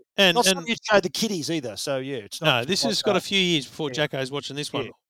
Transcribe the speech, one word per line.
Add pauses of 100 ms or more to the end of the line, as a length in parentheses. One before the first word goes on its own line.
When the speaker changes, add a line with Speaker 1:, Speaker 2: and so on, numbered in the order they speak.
(180)
Speaker 1:
And,
Speaker 2:
not
Speaker 1:
and
Speaker 2:
something
you (140)
show
the
kiddies
either.
So,
yeah,
it's
not
Speaker 1:
No,
this
Speaker 2:
like
Speaker 1:
has
got
Speaker 2:
that.
Speaker 1:
a
few
years
before
Speaker 2:
Yeah.
Speaker 1:
Jacko's
watching
this
one.
Speaker 2:
Yeah, (200)